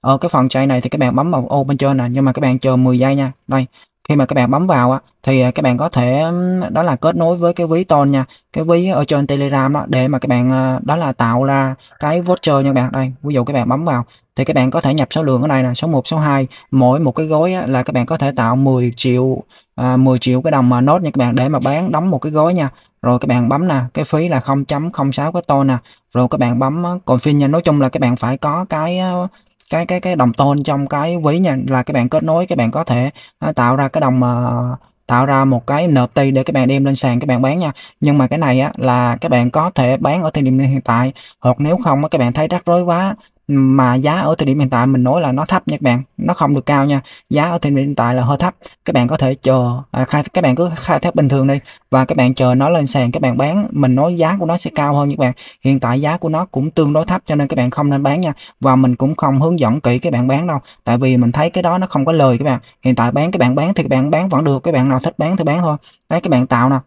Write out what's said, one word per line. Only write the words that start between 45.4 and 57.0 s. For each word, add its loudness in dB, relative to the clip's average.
thấp -2
nha -4
các -8
bạn, 0
nó -2
không 0
được -4
cao 0
nha. 0
Giá 0
ở -2
thời -2
điểm 0
hiện -4
tại 0
là 0
hơi 0
thấp. -2
Các -4
bạn 2
có -2
thể 0
chờ, 0
à, -2
khai, -2
các 0
bạn 2
cứ 0
khai -2
thác -2
bình 2
thường 2
đi 0
và 4
các -2
bạn 4
chờ 2
nó 2
lên 2
sàn 0
các -4
bạn 0
bán. 0
Mình 2
nói 0
giá 0
của -2
nó -2
sẽ -6
cao 0
hơn 2
nha -2
các -2
bạn. 0
Hiện 2
tại -2
giá -2
của -4
nó -2
cũng -4
tương 2
đối 2